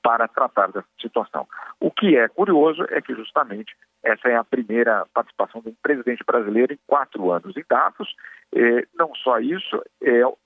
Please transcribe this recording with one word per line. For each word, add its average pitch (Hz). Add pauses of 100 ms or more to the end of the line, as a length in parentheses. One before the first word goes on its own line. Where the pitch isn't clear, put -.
para 117
tratar 104
dessa 95 (140)
situação. 104 (320)
O -
que 180
é 113
curioso 160
é 143
que 127
justamente 110 (260)
essa 113
é 117
a 113
primeira 113
participação -
de 113
um 113
presidente 123
brasileiro 117
em 143
quatro 127
anos 87
em 151
Davos. - (400)
É, 120 (100)
não 160
só 120
isso, 165 (200)
é 120
um -